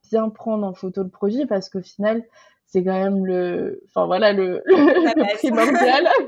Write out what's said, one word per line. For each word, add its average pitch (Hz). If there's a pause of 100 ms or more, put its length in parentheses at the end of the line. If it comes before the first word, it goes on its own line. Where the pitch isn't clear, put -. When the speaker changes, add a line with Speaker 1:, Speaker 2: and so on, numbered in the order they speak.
(100)
Speaker 1:
bien 220
prendre 220
en 185
photo 190
le 185
produit 226
parce 190
qu'au 190
final, 214 (440)
c'est 185
quand 185
même 190
le, 180
enfin, 180
voilà, 196
le, 190
<laughs> -
Speaker 2:
La 320
Speaker 1:
le 311
Speaker 2:
base. 214
Speaker 1:
primordial. 247 (180)